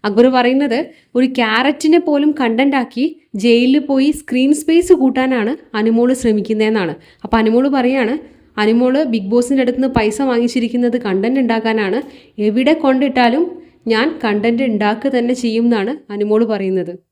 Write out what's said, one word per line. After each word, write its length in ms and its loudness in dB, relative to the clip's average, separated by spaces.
അക്ബർ 180 4
പറയുന്നത് 420 0
ഒരു 100 2
ക്യാരറ്റിനെ 680 2
പോലും 220 2
കണ്ടന്റ് 400 0
ആക്കി 260 -4
ജയിലിൽ 460 4
പോയി 200 2
സ്ക്രീൻ 300 0
സ്പേസ് 400 2
കൂട്ടാനാണ് 520 0
അനുമോൾ 280 2
ശ്രമിക്കുന്നതെന്നാണ്. 760 0
അപ്പോൾ 180 0
അനുമോൾ 240 2
പറയാണ്, 360 0
അനുമോൾ 320 2
ബിഗ് 180 -4
ബോസിൻ്റെ 320 0
അടുത്ത് 160 -2
നിന്ന് 180 0
പൈസ 200 0
വാങ്ങിച്ചിരിക്കുന്നത് 760 -2
കണ്ടന്റ് 380 -2
ഉണ്ടാക്കാനാണ്, 560 -2
എവിടെ 260 2
കൊണ്ടിട്ടാലും 600 2
ഞാൻ 120 2
കണ്ടന്റ് 480 0
ഉണ്ടാക്കുക 460 -2
തന്നെ 260 0
ചെയ്യും 240 0
എന്നാണ് 260 0
അനുമോൾ 260 0
പറയുന്നത്. 420 -4